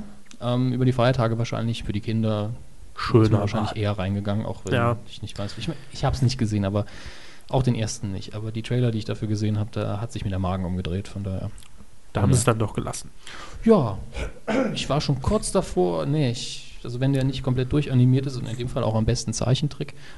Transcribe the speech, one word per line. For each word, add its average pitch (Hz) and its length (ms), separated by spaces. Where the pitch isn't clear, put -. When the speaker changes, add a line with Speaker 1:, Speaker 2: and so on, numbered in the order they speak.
Speaker 1:
ähm, 123 320
über 127 120
die 127 80
Feiertage 123 440
wahrscheinlich 113 460
für - 100
die 101 80
Kinder 110 500
Speaker 2:
Schöner - 300
Speaker 1:
ist 107 80
man 104 80
wahrscheinlich 104 320
Speaker 2:
war. - 40
Speaker 1:
eher 104 220
reingegangen, 101 480
auch - 180
wenn - 100
Speaker 2:
Ja. 120 220
Speaker 1:
ich - 100
nicht - 180
weiß. 101 200
Ich 110 100
mein, 160 80
ich - 120
hab's 131 180
nicht 120 160
gesehen, 104 260
aber 101 220
auch 127 120
den 123 120
ersten 107 380
nicht. 95 220
Aber 107 180
die 110 100
Trailer, 123 280
die 110 80
ich 107 60
dafür 110 240
gesehen 107 300
hab, 107 140
da 104 280
hat 113 120
sich - 120
mir 101 60
der 95 80
Magen 95 260
umgedreht, 90 440
von - 160
daher. 95 260
Speaker 2:
Da 110 80
haben 127 80
Speaker 1:
Ja. 131 60
Speaker 2:
sie - 40
es - 40
dann 113 140
doch 110 140
gelassen. - 380
Speaker 1:
Ja, 139 340
ich - 160
war 139 140
schon 139 180
kurz 208 320
davor, 175 540
nee, 143 240
ich, - 540
also 120 160
wenn 135 120
der 135 120
nicht 135 180
komplett 131 300
durchanimiert 131 540
ist 135 100
und 117 120
in 113 80
dem 120 120
Fall 123 160
auch 107 100
am 110 100
besten 113 300
Zeichentrick, - 600